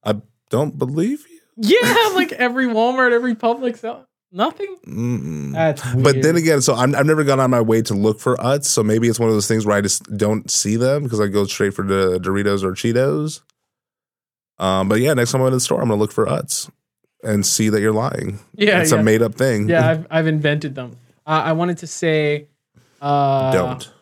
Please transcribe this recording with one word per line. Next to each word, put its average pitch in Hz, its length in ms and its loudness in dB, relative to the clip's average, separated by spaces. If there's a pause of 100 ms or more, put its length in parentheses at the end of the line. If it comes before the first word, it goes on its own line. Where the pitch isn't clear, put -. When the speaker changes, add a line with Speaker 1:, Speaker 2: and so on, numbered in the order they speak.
Speaker 1:
I 107 180 -2 (280)
don't 147 300 -2
believe 160 500 -2
you. - 120 -20 (160)
Speaker 2:
Yeah, 440 540 2
<laughs> 370 40 -6
like, 370 180 0
every 247 340 0
Walmart, 240 460 2
every 240 240 0
Publix 233 420 -2
sell-, 233 260 -12 (280)
nothing? 320 420 -4 (100)
Speaker 1:
Mm-mm. 120 680 -6
Speaker 2:
That's 156 300 -2 (120)
Speaker 1:
But 127 220 4
then 135 60 0 (120)
Speaker 2:
weird. - 40 2
Speaker 1:
again, 160 240 2
so 135 120 2
I'm, 127 220 2
I've 139 100 2
never 156 160 2
gone 139 160 2
on 131 120 2
my 123 100 2
way 113 220 2
to 110 120 -4
look 107 240 0
for 127 200 -2
Utz, 139 260 -2
so - 180 -2
maybe 110 260 0
it's 117 120 0
one 117 80 2
of 110 80 2
those 101 100 -2
things 110 180 0
where 104 120 2
I 101 40 2
just 101 220 -2 (140)
don't 107 340 -2
see - 260 -2
them 135 280 0
because 113 160 -2
I 101 80 0
go 101 160 0
straight 98 300 -2
for 104 120 -6
the 95 320 2
Doritos 98 460 -2
or 92 80 -2
Cheetos. 139 680 -2 (1160)
Um, 95 300 0
but 107 120 2
yeah, 143 140 2
next 120 180 0
time 131 100 2
I'm 131 60 4
in 131 40 2
the 127 80 0
store, - 200 -2
I'm 120 80 0
gonna 104 120 2
look 104 120 0
for 107 140 0
Utz - 420 -6 (540)
and 104 240 0
see 110 220 0
that 107 120 2
you're 107 120 2
lying. 107 480 -4 (140)
Speaker 2:
Yeah, 202 280 2
Speaker 1:
It's 156 100 2
a 120 40 4
Speaker 2:
yeah. 107 60 4
Speaker 1:
made-up 110 340 4
thing. 113 320 0
Speaker 2:
Yeah, 165 200 4
I've, 160 220 -2
I've 160 160 0
invented 151 480 0
them. 123 220 -14 (300)
Uh, 156 180 0
I 160 80 0
wanted 170 260 -2
to 175 80 -14
say, 151 600 -2 (520)
uh, 139 520 2
Speaker 1:
Don't. 87 380 -2 (120)